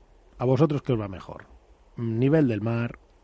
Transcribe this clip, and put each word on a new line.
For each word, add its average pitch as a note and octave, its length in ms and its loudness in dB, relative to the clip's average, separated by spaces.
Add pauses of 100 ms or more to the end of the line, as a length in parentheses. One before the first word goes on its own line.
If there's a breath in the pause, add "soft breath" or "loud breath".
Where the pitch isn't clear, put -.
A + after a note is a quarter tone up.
(380)
¿A B2 60 -4
vosotros C#3 380 2
qué C3 120 -2
os A2 60 -2
va G#2 60 -6
mejor? - 380 -14 (520)
Nivel B2+ 520 2
del G#2+ 120 -2
mar, A#2 380 -4 (260)